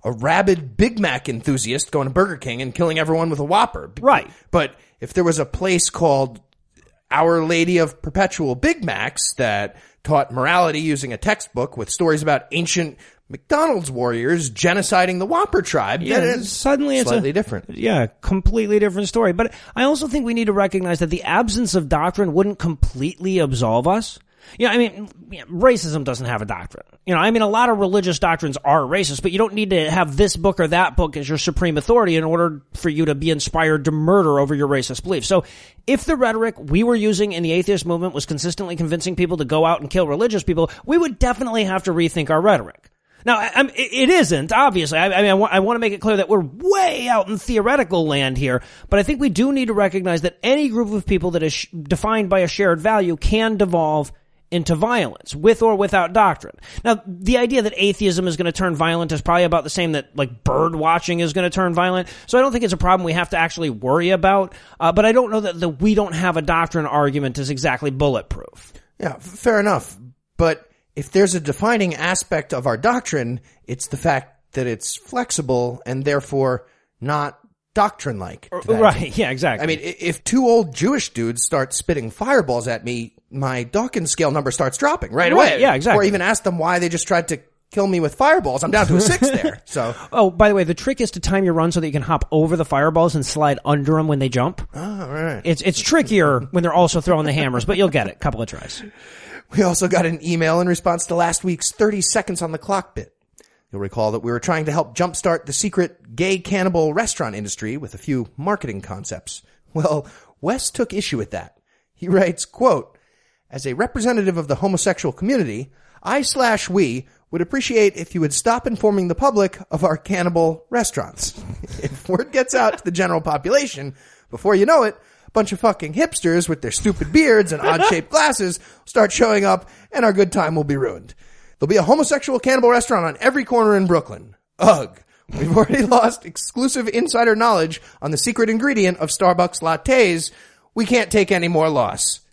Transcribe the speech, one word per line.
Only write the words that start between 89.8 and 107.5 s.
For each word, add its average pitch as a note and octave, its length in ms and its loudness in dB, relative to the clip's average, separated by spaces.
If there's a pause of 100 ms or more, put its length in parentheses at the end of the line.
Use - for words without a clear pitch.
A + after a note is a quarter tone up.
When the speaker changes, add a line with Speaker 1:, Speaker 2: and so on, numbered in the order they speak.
Speaker 2:
Oh, G#3+ 180 4
by F3+ 200 4
the G3+ 60 2
way, F#3+ 80 2
the E3 120 -2
trick - 260 -4
is A3 100 -2
to - 80 -10
time G3 240 0
your F3 120 2
run E3 160 2
so E3+ 80 -2
that D#3+ 80 -4
you C#3 60 -6
can C#3 100 -2
hop D#3+ 280 -2
over D#3 240 2
the D#3+ 100 -2
fireballs D#3+ 500 2
and C#3 100 -2
slide D3+ 400 0
under D3 320 2
'em D#3+ 100 0
when D3 120 0
they C3+ 100 0
jump. B2+ 320 -2 (140)
Speaker 1:
Oh, F#3 320 -10
right. D3 360 -6
Speaker 2:
It's, E3+ 200 -2
it's F3+ 180 0
trickier F3+ 600 2 (100)
when F3+ 100 2
they're E3+ 120 2
also F3 280 4
throwing D#3+ 240 2
the D3+ 80 0
hammers, B2+ 320 0
but - 120 0
you'll F#3+ 120 4
get C3+ 180 0
it. - 120 -12
Couple A2+ 240 -4
of A2 40 -6
tries. - 360 -14 (720)
Speaker 1:
We G#3 80 4
also F3+ 240 0
got F3 180 2
an E3 180 -4
email E3 380 0
in F3+ 60 0
response E3+ 400 -2
to E3+ 80 -4
last E3+ 280 -2
week's F#3 280 -4
thirty G#3 300 0
seconds F#3 420 -2
on D#3+ 80 -6
the D#3+ 80 -8
clock G3 360 -6
bit. - 200 -14 (560)
You'll G2 100 -8
recall G#2+ 300 -2
that A2+ 80 -4
we A#2 120 -4
were A#2+ 80 -2
trying D#3+ 260 -2
to D3+ 60 -4
help D3 240 -4
jumpstart F3 500 -2
the C#3 80 -10
secret F3 640 -4
gay F#3 220 0
cannibal F3 560 0
restaurant D#3+ 420 -4
industry G#2+ 420 -8